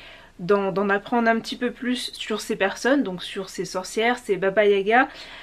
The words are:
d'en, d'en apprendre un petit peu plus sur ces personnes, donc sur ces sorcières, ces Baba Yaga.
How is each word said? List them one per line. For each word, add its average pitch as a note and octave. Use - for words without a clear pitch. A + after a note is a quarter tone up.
d'en, G3
d'en G3
apprendre A3+
un A3+
petit -
peu A#3+
plus B3
sur -
ces -
personnes, A#3
donc F#3
sur F#3+
ces -
sorcières, A3
ces G3+
Baba F#3+
Yaga. G3+